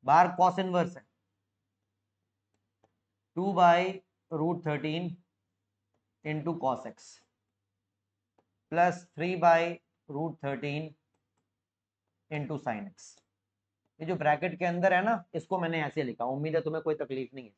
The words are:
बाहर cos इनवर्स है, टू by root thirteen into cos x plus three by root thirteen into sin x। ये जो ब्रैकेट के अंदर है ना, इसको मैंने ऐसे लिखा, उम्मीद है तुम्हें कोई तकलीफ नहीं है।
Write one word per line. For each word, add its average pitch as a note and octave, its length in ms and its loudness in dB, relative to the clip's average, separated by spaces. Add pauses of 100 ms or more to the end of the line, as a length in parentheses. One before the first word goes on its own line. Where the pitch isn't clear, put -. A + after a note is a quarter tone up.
बाहर E3+ 360 6
cos F#3 180 4
इनवर्स F3+ 380 0
है, - 100 -20 (2250)
टू F#3+ 180 -2
by F3+ 460 6 (300)
root E3 340 -2
thirteen D#3 520 -4 (1080)
into D#3 340 -6
cos C3 300 -4
x - 260 -20 (1600)
plus F3 240 2 (180)
three F3+ 220 -4
by E3+ 240 6 (480)
root D3+ 320 -6
thirteen C#3+ 500 -6 (1400)
into D3 280 -6
sin A2 280 -6
x। - 280 -20 (880)
ये D#3+ 60 -8
जो F3+ 100 -2
ब्रैकेट D3+ 420 0
के F#3 60 -4
अंदर F3 300 2
है F3+ 100 2
ना, G#3+ 200 -2 (100)
इसको F3 240 -4
मैंने E3 240 -2
ऐसे C#3+ 200 -4
लिखा, A#2+ 240 -6
उम्मीद D3 300 -4
है D#3+ 60 2
तुम्हें D#3+ 200 -6
कोई D#3 140 -2
तकलीफ C3 380 -8
नहीं C3 100 -14
है। G2+ 140 -20